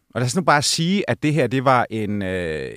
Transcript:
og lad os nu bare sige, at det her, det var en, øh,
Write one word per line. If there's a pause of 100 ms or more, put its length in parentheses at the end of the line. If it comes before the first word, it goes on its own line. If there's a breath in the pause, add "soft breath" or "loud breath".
(140)
og
lad
os
nu
bare
sige,
at
det
her,
det
var
en,
øh,